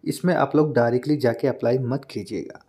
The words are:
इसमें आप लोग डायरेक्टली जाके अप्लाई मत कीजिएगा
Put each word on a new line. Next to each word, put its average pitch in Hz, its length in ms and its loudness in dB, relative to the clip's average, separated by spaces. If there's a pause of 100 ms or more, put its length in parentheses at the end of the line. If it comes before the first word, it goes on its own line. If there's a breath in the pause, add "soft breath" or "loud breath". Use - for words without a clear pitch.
इसमें 175 320 0
आप 147 200 2
लोग 151 200 4
डायरेक्टली 123 420 2
जाके 120 300 0
अप्लाई 120 360 0
मत 131 280 -4
कीजिएगा - 580 -10